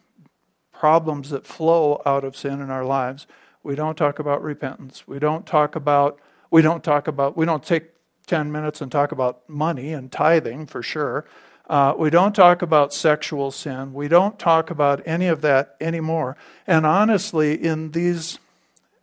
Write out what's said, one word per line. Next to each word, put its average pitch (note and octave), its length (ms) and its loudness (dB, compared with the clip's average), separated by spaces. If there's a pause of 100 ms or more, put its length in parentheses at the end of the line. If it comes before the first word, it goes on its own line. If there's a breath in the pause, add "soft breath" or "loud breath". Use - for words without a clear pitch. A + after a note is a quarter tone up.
(720)
problems D#3 560 0
that C#3+ 180 -8
flow D#3+ 600 0
out C#3 180 0
of C3+ 100 -10
sin C#3 280 -8
in C3+ 80 -10
our C3 140 -6
lives. C3+ 420 -4 (360 soft breath)
We C#3+ 120 -8
don't D#3 220 -4
talk D3 220 0
about C#3+ 240 -4
repentance. C#3 640 -10
We C#3 120 -12
don't D3+ 260 -2
talk D3+ 320 0
about, C#3+ 420 0 (320 soft breath)
we D#3+ 120 8
don't D#3+ 200 0
talk D3 240 0
about, C#3 300 -2
we D#3+ 80 0
don't E3 180 -2
take E3 280 -2 (360)
ten D3+ 240 -2
minutes D3+ 300 -6
and C3+ 100 -10
talk C#3+ 220 0
about B2+ 340 -4
money D3+ 460 -4
and C3 180 -10
tithing D3 540 0
for B2+ 180 -10
sure. C#3+ 440 -6 (420 soft breath)
Uh, C#3+ 300 4
we D#3+ 100 0
don't F3+ 260 4
talk F3 280 6
about D3+ 320 2
sexual D3+ 560 -2
sin. C3+ 420 -10
We C#3+ 160 -6
don't F#3+ 300 4
talk D#3+ 320 0
about C#3+ 340 0
any E3+ 220 -2
of D#3 160 0
that C#3 400 2
anymore. D#3+ 560 -4 (280 loud breath)
And D#3+ 200 4
honestly, E3+ 760 2
in D#3+ 280 -2
these E3+ 480 -2 (640)